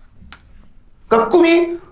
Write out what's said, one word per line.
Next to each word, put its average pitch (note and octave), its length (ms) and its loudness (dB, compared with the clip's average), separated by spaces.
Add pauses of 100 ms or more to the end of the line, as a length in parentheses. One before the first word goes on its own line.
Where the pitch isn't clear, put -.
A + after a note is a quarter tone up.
(1080)
그러니까 A3+ 220 -2
꿈이 E4+ 500 0 (120)